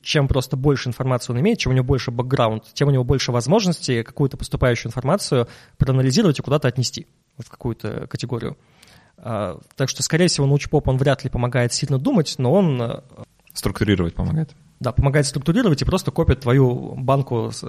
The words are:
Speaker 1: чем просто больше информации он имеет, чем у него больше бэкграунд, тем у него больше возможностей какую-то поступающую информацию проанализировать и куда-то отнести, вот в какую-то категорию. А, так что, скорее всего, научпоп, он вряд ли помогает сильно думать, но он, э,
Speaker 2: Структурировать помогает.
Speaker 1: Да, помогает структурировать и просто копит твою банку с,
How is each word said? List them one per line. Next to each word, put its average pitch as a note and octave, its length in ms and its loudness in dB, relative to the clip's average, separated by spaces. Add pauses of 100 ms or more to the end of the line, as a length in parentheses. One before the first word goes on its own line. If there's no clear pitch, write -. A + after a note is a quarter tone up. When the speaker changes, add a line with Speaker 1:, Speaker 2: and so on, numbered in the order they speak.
Speaker 1:
чем C#3 260 0
просто C3 300 -2
больше C3+ 320 0
информации B2+ 420 -2
он A#2+ 80 -2
имеет, G#3 180 2
чем B2+ 140 -2
у - 20 2
него B2+ 120 2
больше C3 240 0
бэкграунд, A#2+ 540 0 (100)
тем C#3+ 140 0
у - 20 4
него C3 120 4
больше B2+ 300 0
возможностей C3 720 0
какую-то - 340 -2
поступающую A#2+ 540 0
информацию C3 580 0 (300)
проанализировать C3 600 4
и - 40 -8
куда-то C#3 260 0
отнести, - 380 -4 (320)
вот B2 80 -14
в - 40 -20
какую-то A2 580 -8
категорию. - 500 -8 (580)
А, G#2 420 -8 (160)
так C3+ 140 -2
что, - 140 -8
скорее E3+ 240 2
всего, C#3+ 200 0
научпоп, C#3+ 400 0
он C3 120 2
вряд C3+ 260 0
ли C3 60 -6
помогает B2 420 0
сильно C3+ 260 -2
думать, F3+ 380 0
но B2+ 160 0
он, D#3+ 300 2
э, A#2 180 -6 (540)
Speaker 2:
Структурировать G2 600 0
помогает. D3 360 -2 (300)
Speaker 1:
Да, A#2+ 120 -4
помогает C#3 340 2
структурировать E3+ 540 2
и - 60 -2
просто - 240 0
копит - 300 2
твою B2+ 540 2
банку B2+ 560 -2
с, - 180 -12